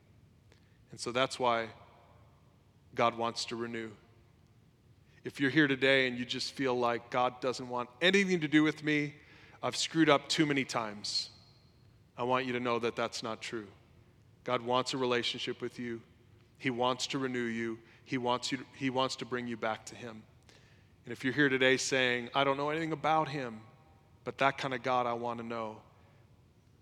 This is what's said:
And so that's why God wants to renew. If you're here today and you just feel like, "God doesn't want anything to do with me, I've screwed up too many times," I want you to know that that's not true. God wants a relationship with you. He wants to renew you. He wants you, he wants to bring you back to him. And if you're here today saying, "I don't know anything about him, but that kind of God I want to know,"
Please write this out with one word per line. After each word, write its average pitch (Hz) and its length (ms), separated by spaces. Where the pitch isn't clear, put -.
And 113 80
so 120 120
that's 127 280
why 117 300
God 117 240
wants 117 280
to 117 100
renew. 113 360
If 120 160
you're 139 100
here 151 180
today 135 400
and 123 100
you 123 80
just 123 280
feel 127 240
like, 120 320
"God 123 320
doesn't 127 260
want 123 220
anything 185 400
to 151 60
do 151 160
with 151 200
me, 147 320
I've 123 140
screwed 160 340
up 139 200
too 160 160
many 139 200
times," 104 640
I 123 60
want 127 220
you 127 80
to 123 60
know 120 200
that 113 160
that's 113 280
not 110 180
true. 107 260
God 123 180
wants 123 320
a 139 40
relationship 123 640
with 120 180
you. 117 220
He 139 120
wants 123 380
to 147 100
renew 127 260
you. 113 360
He 135 120
wants 120 340
you, 131 80
he 135 140
wants 127 280
to 131 80
bring 120 220
you 117 100
back 110 300
to - 80
him. 110 280
And 120 60
if - 120
you're 131 100
here 143 160
today 131 280
saying, 123 560
"I 139 100
don't 139 120
know 143 140
anything 160 240
about 151 360
him, 123 320
but - 140
that 139 200
kind 135 160
of 123 100
God 127 220
I 120 80
want 117 260
to 117 60
know," 110 360